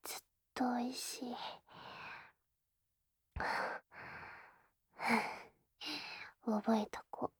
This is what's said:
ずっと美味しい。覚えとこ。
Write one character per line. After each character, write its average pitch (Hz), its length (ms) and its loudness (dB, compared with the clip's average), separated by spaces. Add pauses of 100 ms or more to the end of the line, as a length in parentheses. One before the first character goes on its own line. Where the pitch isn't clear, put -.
ず - 120 -4
っ - 20 -6 (360)
と 254 100 4 (120)
美 240 120 2
味 262 60 -2
し - 320 -4
い。 240 100 -2 (4000)
覚 220 320 6
え 214 100 4
と - 140 -6 (100)
こ。 - 300 -2